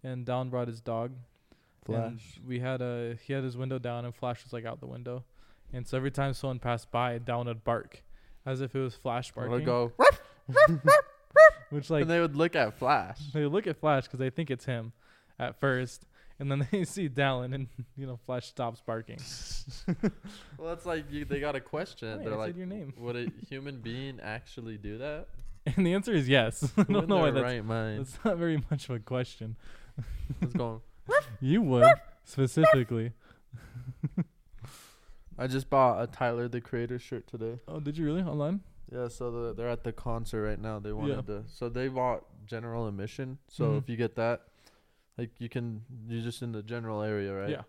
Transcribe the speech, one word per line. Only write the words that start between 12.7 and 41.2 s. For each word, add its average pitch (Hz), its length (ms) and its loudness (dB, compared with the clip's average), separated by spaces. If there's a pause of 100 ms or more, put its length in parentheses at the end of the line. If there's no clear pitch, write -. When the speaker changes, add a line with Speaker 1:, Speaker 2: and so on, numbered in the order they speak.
Speaker 2:
Flash. 117 440 0 (140)
Speaker 1:
they 151 140 0
look 185 200 0
at - 120 -2
Flash 143 300 2
'cause 127 100 -10
they 131 120 0
think 156 200 -4
it's 123 160 -6
him 117 260 -6 (460)
at 127 220 -6
first. 127 460 0 (320)
And 139 120 -4
then 139 180 0
<laughs> - 40 -4
they 190 120 2
see 175 240 -4
Dallin 131 460 0
and, 139 140 -6 (280)
you 135 100 -10
know, 127 100 -10 (100)
Flash 127 220 -6
stops 117 360 -6
barking. 113 400 -8
<laughs> - 40 -14 (1300)
Speaker 2:
Well, 160 100 -10
that's 170 180 -8
like 156 240 -4
you, 147 140 -6
they 139 160 -2
got 143 160 -2
a 127 40 -4
question. 123 580 -8
Speaker 1:
Wait, 104 60 -10
Speaker 2:
They're 110 100 -4
Speaker 1:
I - 20 -4
said 110 120 -4
Speaker 2:
like, 175 80 -8
Speaker 1:
your 180 100 -10
name. 180 320 -10
Speaker 2:
"Would 120 180 -6
a 120 100 -4 (220)
human 139 320 -10
being 123 400 -8
actually 113 560 -10
do 104 220 -8
that?" 151 300 -8 (380)
Speaker 1:
<laughs> 143 100 0
And 190 100 6
the 170 80 4
answer 202 180 0
is 143 160 4
yes. 120 360 4
<laughs> 135 120 0
I 214 60 8
Speaker 2:
Who 196 120 4
Speaker 1:
don't 196 100 4
Speaker 2:
in 165 40 -4
Speaker 1:
know 196 100 6
why 156 120 6
Speaker 2:
their 131 120 2
Speaker 1:
that's, 123 120 0
Speaker 2:
right 113 100 -4
mind 110 360 -2
Speaker 1:
that's 131 240 -8
not 208 120 2
very 165 340 2
much 147 180 -4
of 127 80 -2
a 117 40 -4
question. 113 560 -6 (440)
<laughs> - 420 -6
Speaker 2:
is 175 100 -2
going, 117 280 -2 (600)
Speaker 1:
You 151 220 4
would, 139 320 10 (300)
specifically. 127 880 4 (1040)
<laughs> - 1200 -12
Speaker 2:
I 123 80 -2
just 131 240 -2
bought 123 320 6
a 120 40 -2
Tyler, 120 420 -2
the 117 120 -4
Creator 120 380 -4
shirt - 280 -10
today. 113 320 -8 (100)
Speaker 1:
Oh, 156 120 -10
did 147 160 -6
you 165 80 -4
really? 156 180 0
Online? 156 380 -2 (300)
Speaker 2:
Yeah, 123 180 -6
so 120 220 -8
the, 117 240 -6
they're 117 140 -6
at 120 160 -4
the 113 80 -4
concert 117 500 -4
right 107 180 -2
now. 107 200 -6
They 107 120 -8
wanted 139 240 -2 (120)